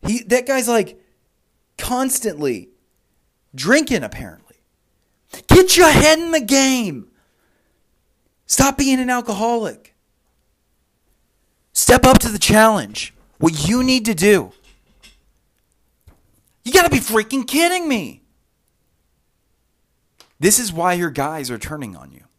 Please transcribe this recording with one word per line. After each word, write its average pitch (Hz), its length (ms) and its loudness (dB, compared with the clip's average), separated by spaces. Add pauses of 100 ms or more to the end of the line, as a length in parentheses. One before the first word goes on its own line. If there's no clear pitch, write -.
He, 226 180 -4
that 247 220 0
guy's, 254 220 -2
like, 226 340 -2 (760)
constantly 170 880 -6 (840)
drinking, 208 500 0
apparently. 104 380 -14 (1040)
Get 370 280 6
your 330 140 6
head 311 300 4
in 339 100 -6
the 320 100 0
game. 247 680 -2 (1400)
Stop 269 320 0
being 262 220 0
an 247 100 -4
alcoholic. 226 880 -4 (1800)
Step - 320 2
up 254 160 6
to 233 80 -4
the 208 100 -6
challenge. 202 760 2 (260)
What 156 280 0
you 240 160 0
need 254 220 0
to 220 100 0
do. 170 380 2 (2000)
You 247 80 -8
gotta 349 160 4
be 262 100 0
freaking 220 500 -4
kidding 339 400 0
me. 196 340 -6 (2250)
This 202 220 2
is 208 120 -8
why 170 200 -2
your 175 180 -4
guys 139 400 -6
are 117 80 -10
turning 120 380 -12
on 69 160 -20
you. 64 140 -20 (120)